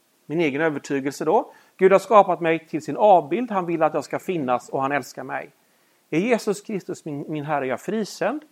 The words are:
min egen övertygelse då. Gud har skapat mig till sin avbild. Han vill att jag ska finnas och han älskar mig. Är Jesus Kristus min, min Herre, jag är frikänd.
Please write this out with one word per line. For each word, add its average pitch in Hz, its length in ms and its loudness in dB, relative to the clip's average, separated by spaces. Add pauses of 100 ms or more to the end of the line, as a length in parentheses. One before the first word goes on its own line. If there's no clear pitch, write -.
(260)
min 156 160 -2
egen 143 200 0
övertygelse 143 640 -2
då. 196 280 2 (240)
Gud 185 140 6
har 190 80 8
skapat 190 420 4
mig 160 260 0
till 151 140 -6
sin 147 160 -8
avbild. 208 540 4
Han 190 140 -2
vill 165 180 -2
att 160 100 2
jag 151 100 -2
ska - 160 -6
finnas 127 500 -2
och 143 120 -4
han 135 100 -2
älskar 135 320 -6
mig. 139 260 -10 (600)
Är 156 100 -2
Jesus 208 420 0
Kristus - 440 -10
min, 147 220 -8
min 151 180 -6
Herre, 143 220 -2
jag 131 60 -2
är 113 100 -6
frikänd. 208 580 -4 (100)